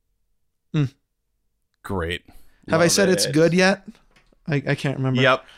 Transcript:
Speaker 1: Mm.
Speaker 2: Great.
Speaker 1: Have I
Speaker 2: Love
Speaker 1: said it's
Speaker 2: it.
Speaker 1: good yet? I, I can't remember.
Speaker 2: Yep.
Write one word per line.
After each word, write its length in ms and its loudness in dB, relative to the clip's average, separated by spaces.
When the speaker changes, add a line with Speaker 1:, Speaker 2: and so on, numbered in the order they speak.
Speaker 1:
Mm. 180 -2
Speaker 2:
Great. 400 -6
Speaker 1:
Have 120 0
I 40 4
Speaker 2:
Love 80 2
Speaker 1:
said 160 2
it's 180 0
Speaker 2:
it. 60 -6
Speaker 1:
good 220 2
yet? 320 0
I, 80 -2
I 80 -2
can't 240 -4
remember. 240 0
Speaker 2:
Yep. 220 2